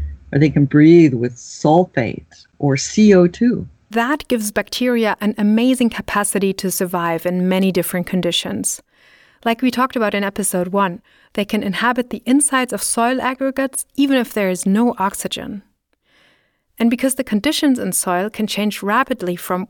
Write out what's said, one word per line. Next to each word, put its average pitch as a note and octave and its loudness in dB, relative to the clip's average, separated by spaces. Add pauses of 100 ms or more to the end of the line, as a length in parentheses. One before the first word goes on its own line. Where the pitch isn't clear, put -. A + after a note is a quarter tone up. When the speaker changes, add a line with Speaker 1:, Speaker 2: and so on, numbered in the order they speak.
(340)
Speaker 1:
or C#3 2
they D3+ 4
can C#3+ 2
breathe D#3 8
with A#2+ -4
sulfate - -2 (140)
or C#3 0
C G#3 4
O F3+ 8
two. A#3 0 (260)
Speaker 2:
That B3 -2
gives G#3+ -2
bacteria A3+ -2
an G#3 -2
amazing A#3 2
capacity G3 -2
to F#3+ -6
survive E3+ -2
in F3+ 0
many F#3+ 2
different F3 -2
conditions. F3+ -4 (600)
Like A#3 -2
we B3 2
talked C4 -2
about G#3+ -2
in G3+ -2
episode F#3+ -2
one, F#3+ -2 (320)
they G#3 -2
can G#3+ -4
inhabit A#3+ -2
the A3 -8
insides C4 2
of G3+ -4
soil A#3+ 0
aggregates C4+ -4
even C#4 2
if A#3+ -2
there G3 0
is F3+ -4
no A3 2
oxygen. - -6 (1120)
And A#3 2
because B3+ 0
the C4 -4
conditions C4+ 0
in F#3+ -6
soil F#3 -2
can A3 -6
change G3+ -4
rapidly G#3 -2
from F#3 -6